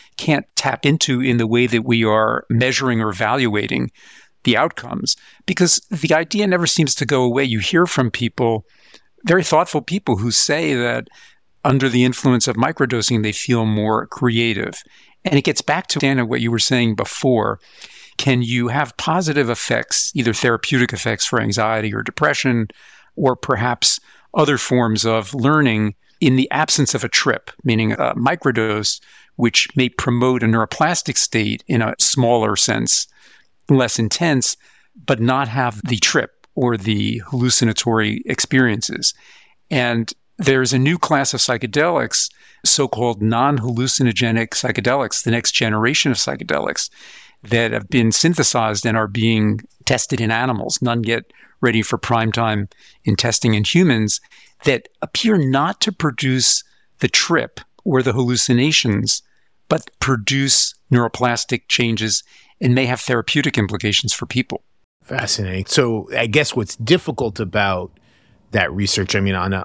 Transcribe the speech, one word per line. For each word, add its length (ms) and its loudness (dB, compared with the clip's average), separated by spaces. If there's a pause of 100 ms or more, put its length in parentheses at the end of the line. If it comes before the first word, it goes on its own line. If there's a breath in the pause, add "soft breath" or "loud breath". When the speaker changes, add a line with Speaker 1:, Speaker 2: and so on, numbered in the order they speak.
(160 loud breath)
Speaker 1:
can't 300 -2 (100)
tap 280 -2
into 360 2
in 160 2
the 100 2
way 220 2
that 160 0
we 200 2
are 460 2
measuring 500 0
or 100 -2
evaluating 800 -2 (500 loud breath)
the 140 2
outcomes, 600 -4 (300 soft breath)
because 320 2 (120)
the 220 -2
idea 340 0
never 200 2
seems 300 2
to 100 -4
go 160 2
away. 220 0
You 160 0
hear 260 2
from 240 0
people, 560 -2 (580 soft breath)
very 200 4
thoughtful 360 2
people, 360 -2
who 160 -2
say 420 0
that 340 -2 (560 soft breath)
under 240 4
the 160 4
influence 440 2
of 80 -2
microdosing, 640 0
they 100 -2
feel 320 0
more 440 0
creative. 760 -2 (420 soft breath)
And 120 2
it 80 2
gets 180 -2
back 240 -2
to, 140 -4
Dana, 260 2
what 140 -2
you 100 0
were 80 2
saying 380 2
before. 640 0 (580 loud breath)
Can 240 2
you 260 0
have 280 -2
positive 520 0
effects, 640 -2
either 200 0
therapeutic 580 0
effects 320 -4
for 160 0
anxiety 540 -2
or 80 -6
depression, 640 0 (480 loud breath)
or 200 2
perhaps 640 -2 (360 soft breath)
other 240 2
forms 480 0
of 280 0
learning 600 2 (260)
in 160 4
the 140 2
absence 440 0
of 100 -4
a 40 -2
trip, 420 -2 (120)
meaning 300 2
a 220 0
microdose, 840 0 (360 soft breath)
which 400 0
may 120 4
promote 540 0
a 40 2
neuroplastic 720 0
state 500 -2
in 140 0
a 180 -2
smaller 580 2
sense, 500 0 (640 soft breath)
less 320 2
intense, 560 0 (500 soft breath)
but 140 2
not 280 0
have 400 -2
the 80 -2
trip 500 -2 (100)
or 200 0
the 500 -2
hallucinatory 1000 0
experiences? 880 0 (560 soft breath)
And 420 0 (260)
there's 340 2
a 60 2
new 200 2
class 360 0
of 60 -2
psychedelics, 920 -2 (340 soft breath)
so-called 580 0
non-hallucinogenic 1300 0
psychedelics, 760 -2
the 80 -2
next 220 0
generation 580 2
of 80 0
psychedelics, 720 -4 (540 loud breath)
that 280 0
have 160 -4
been 220 4
synthesized 760 0
and 120 0
are 100 0
being 540 0 (240)
tested 360 -2
in 120 0
animals, 500 -2
none 220 0
yet 200 -2 (360 soft breath)
ready 220 2
for 140 -4
prime 340 0
time 380 -2 (360 soft breath)
in 120 0
testing 380 0
in 100 0
humans, 560 2 (440 soft breath)
that 240 0 (120)
appear 380 0
not 420 0
to 120 -2
produce 680 -2 (360)
the 100 0
trip 520 -2 (240)
or 180 2
the 100 0
hallucinations, 1120 0 (460)
but 300 -2
produce 760 0 (180)
neuroplastic 760 0
changes 540 -2 (380 soft breath)
and 140 4
may 120 2
have 140 -2
therapeutic 580 -2
implications 540 -2
for 140 -8
people. 360 -6 (400)
Speaker 2:
Fascinating. 640 -4
So 500 0
I 100 0
guess 300 0
what's 200 -4
difficult 640 -2
about 520 -2 (600 soft breath)
that 200 0
research, 440 -2
I 40 0
mean, 140 0
on 180 -2
a 120 -4